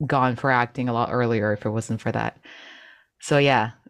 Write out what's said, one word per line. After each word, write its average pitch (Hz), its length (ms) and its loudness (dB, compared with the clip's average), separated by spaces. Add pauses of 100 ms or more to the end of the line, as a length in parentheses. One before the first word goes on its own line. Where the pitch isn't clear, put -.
gone 127 300 0
for 135 160 0
acting 123 360 0
a 120 40 -2
lot 117 180 0
earlier 113 420 0
if 104 140 -4
it 107 40 0
wasn't 110 300 -4
for 113 120 -4
that." 113 240 -4 (840)
So 147 180 0
yeah, 127 340 4 (180)